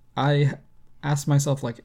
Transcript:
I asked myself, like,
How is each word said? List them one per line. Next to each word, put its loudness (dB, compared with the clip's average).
I 2
asked -2
myself, 2
like, -6